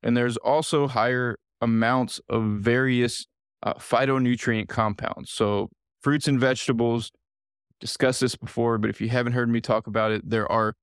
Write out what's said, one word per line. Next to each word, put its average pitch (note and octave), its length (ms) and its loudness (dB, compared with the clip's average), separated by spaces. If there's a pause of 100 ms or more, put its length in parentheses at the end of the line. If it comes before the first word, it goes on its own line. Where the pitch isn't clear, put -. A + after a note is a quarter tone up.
And A#2 120 2
there's A#2+ 200 0
also D3 500 2
higher B2 500 0 (240)
amounts A#2 680 2
of A2 160 0
various, A#2+ 800 0 (360)
uh, G2+ 120 -2
phytonutrient B2 920 0
compounds. - 640 -4
So G2+ 380 0 (300)
fruits C#3+ 280 0
and C#3 100 2
vegetables, A#2+ 720 0 (720)
discussed - 400 0
this B2+ 160 0
before, A#2 420 -2
but G#2+ 100 0
if G#2+ 120 -6
you A2 80 -4
haven't A#2+ 240 0
heard B2 160 0
me A#2 120 2
talk G#2+ 280 -2
about A2 240 0
it, G#2+ 180 -4
there A2 200 0
are G#2+ 320 0